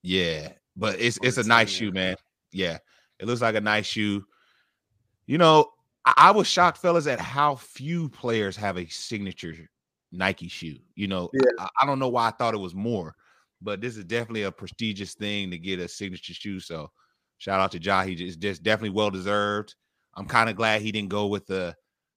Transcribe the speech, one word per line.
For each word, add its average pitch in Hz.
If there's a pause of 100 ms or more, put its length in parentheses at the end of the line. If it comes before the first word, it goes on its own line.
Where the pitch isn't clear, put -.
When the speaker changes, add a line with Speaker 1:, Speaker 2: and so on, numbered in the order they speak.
Speaker 1:
yeah, 85 (240)
but 95
it's, 117
Speaker 2:
On 120
Speaker 1:
it's 123
Speaker 2:
the 127
Speaker 1:
a 104
nice 113
Speaker 2:
team, -
Speaker 1:
shoe, 113
Speaker 2:
yeah. 98
Speaker 1:
man. 92 (360)
Yeah, 87 (420)
it -
looks 120
like 113
a 107
nice 107
shoe. 101 (1000)
You 139
know, 156 (340)
I, -
I 165
was 202
shocked, 175
fellas, 170
at 123
how 143
few 156
players 110
have 98
a 87
signature 95 (560)
Nike 92
shoe. 78 (180)
You 101
know, 90
Speaker 3:
Yeah. 131 (180)
Speaker 1:
I, 92 (140)
I 139
don't 139
know 131
why 120
I 113
thought 117
it 107
was 90
more, 98 (460)
but 101
this 117
is 98
definitely 110
a 98
prestigious 101
thing 104
to 87
get 90
a 87
signature 90
shoe. 98
So 78 (460)
shout 98
out 95
to 87
Ja. 95
He 92
just, 87
just 92
definitely 107
well 107
deserved. 104 (400)
I'm 98
kinda 113
glad 107
he 107
didn't 101
go 104
with 101
the, 92 (420)